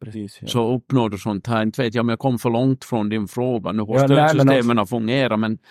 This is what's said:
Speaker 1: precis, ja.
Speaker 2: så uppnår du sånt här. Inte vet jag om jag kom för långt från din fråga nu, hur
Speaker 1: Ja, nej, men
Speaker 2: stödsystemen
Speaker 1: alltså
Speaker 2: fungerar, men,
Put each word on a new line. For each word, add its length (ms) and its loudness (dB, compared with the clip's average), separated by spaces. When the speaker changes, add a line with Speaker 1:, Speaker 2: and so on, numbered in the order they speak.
Speaker 1:
precis, 380 -12
ja. 60 -16
Speaker 2:
så 280 0
uppnår 340 0
du 80 -6
sånt 300 -6
här. 160 0
Inte 180 -2
vet 140 -4
jag 80 2
om 60 0
jag 100 -2
kom 200 -2
för 100 -2
långt 360 0
från 240 -2
din 180 -2
fråga 440 -4
nu, 120 -4
hur 100 -4
Speaker 1:
Ja, 140 4
nej, 100 6
men 120 6
Speaker 2:
stödsystemen 500 4
Speaker 1:
alltså 160 -2
Speaker 2:
fungerar, 420 0
men, 200 -2